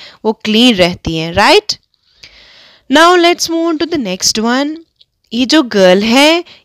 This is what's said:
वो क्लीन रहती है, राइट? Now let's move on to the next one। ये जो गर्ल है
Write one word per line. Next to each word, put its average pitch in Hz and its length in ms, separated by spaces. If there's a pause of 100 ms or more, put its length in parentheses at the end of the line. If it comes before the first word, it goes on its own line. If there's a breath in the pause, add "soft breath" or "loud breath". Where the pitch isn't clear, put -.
(260 loud breath)
वो 220 80
क्लीन 220 420
रहती 175 420
है, 165 160
राइट? 254 400 (1160 soft breath)
Now 339 260
let's 339 340
move 330 220
on 311 100
to 320 100
the 277 140
next 190 360
one। 277 320 (580)
ये 240 120
जो 294 180
गर्ल 196 400
है 294 400 (220 soft breath)